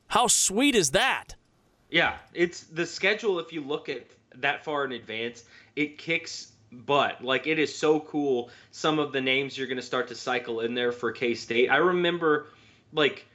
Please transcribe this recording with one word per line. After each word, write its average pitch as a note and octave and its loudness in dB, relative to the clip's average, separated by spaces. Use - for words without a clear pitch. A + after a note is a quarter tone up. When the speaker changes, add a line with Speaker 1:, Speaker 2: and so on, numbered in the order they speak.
Speaker 1:
How A#3+ 4
sweet B3 4
is D#3+ 4
that? G3 0
Speaker 2:
Yeah, D3+ 2
it's F3 -2
the E3 -6
schedule, G3 0
if E3 -10
you D#3+ -6
look D3 -6
at C3 -10
that C#3 -2
far D3 -2
in C3 -4
advance, A2+ -8
it D3 -4
kicks - -6
butt. A#2+ 0
Like, B2+ 0
it D#3 0
is C#3+ 0
so D#3 2
cool, C#3 -2
some D#3 0
of C#3+ -2
the C3+ -2
names C3 0
you're C3+ -6
gonna B2+ -6
start B2 -2
to A#2 -12
cycle A#2+ -4
in A#2 -2
there B2 0
for A#2+ -4
K-State. A#2+ 0
I C3+ 6
remember, E3+ 2
like, D3 0